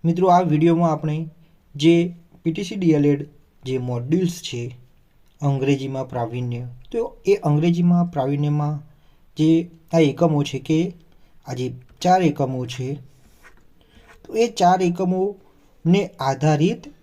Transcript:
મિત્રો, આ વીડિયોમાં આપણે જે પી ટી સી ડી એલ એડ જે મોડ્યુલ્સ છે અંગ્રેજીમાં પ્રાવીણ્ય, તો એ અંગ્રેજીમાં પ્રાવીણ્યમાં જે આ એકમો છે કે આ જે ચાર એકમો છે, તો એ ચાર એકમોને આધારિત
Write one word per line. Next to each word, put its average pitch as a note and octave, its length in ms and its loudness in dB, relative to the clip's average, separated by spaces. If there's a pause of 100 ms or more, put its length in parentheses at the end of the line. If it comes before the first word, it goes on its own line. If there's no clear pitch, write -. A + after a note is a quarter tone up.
મિત્રો, F3 240 2
આ F3 120 6
વીડિયોમાં E3 520 2
આપણે D#3 360 -4 (480)
જે E3+ 380 2 (280)
પી E3 100 -2
ટી G3+ 120 -6
સી G#3+ 120 -10
ડી F3+ 140 2
એલ D3 160 4
એડ C#3+ 220 0 (360)
જે C3 140 -4
મોડ્યુલ્સ B2 640 -2
છે A#2+ 340 -10 (640)
અંગ્રેજીમાં C3+ 680 -2
પ્રાવીણ્ય, A#2+ 600 -6 (220)
તો A#3 260 -6 (100)
એ G3 80 4
અંગ્રેજીમાં F3 800 2
પ્રાવીણ્યમાં D3 680 -2 (560)
જે E3 320 2 (220)
આ E3 60 2
એકમો D3+ 440 2
છે C#3 160 -6
કે E3 340 -2 (540)
આ B2+ 80 -10
જે B2 200 -6 (260)
ચાર F#3 220 4
એકમો C3+ 440 -2
છે, C3 280 -8 (1300)
તો - 120 -10
એ A#3 120 2
ચાર F#3 340 2
એકમોને F#3 1200 -2
આધારિત D3+ 960 -2